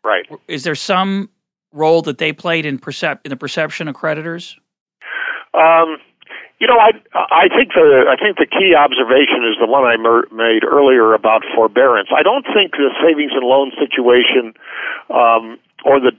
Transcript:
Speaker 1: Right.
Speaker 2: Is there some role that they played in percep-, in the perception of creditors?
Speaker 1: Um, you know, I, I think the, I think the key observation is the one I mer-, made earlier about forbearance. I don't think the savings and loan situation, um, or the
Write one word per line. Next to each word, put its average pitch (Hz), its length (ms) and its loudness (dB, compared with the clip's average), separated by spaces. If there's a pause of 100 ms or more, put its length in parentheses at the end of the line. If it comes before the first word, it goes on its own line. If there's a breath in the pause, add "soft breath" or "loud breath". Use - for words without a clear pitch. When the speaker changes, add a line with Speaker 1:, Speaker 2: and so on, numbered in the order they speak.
Speaker 1:
Right. 98 240 -2 (220)
Speaker 2:
Is 156 160 -10
there 160 100 -4
some 196 560 -4 (400)
role 160 320 0
that 147 160 -8
they 156 140 -4
played 165 340 -6
in 139 140 -6
percep-, 147 440 -8
in 147 60 -14
the 131 60 -8
perception 156 500 -8
of 143 80 -10
creditors? 165 640 -10 (960 loud breath)
Speaker 1:
Um, 165 440 2 (600 loud breath)
you 220 80 -2
know, 233 140 4
I, 220 100 6 (240)
I 185 320 0 (100)
think - 180 -2
the, 143 340 6
I 131 120 0
think 208 180 -4
the 156 80 0
key 190 280 0
observation 131 680 0
is 110 160 -2
the 117 60 2
one 131 180 2
I 117 120 2
mer-, 117 360 2
made 113 320 0
earlier 127 500 4
about 110 280 0 (120)
forbearance. 113 580 2
I 147 120 0
don't 247 280 0
think 196 200 -2
the 143 180 0 (100)
savings 151 340 0
and 131 100 -4
loan 135 340 0
situation, 123 760 0 (580 loud breath)
um, 117 500 0 (240)
or 139 160 4
the 127 180 2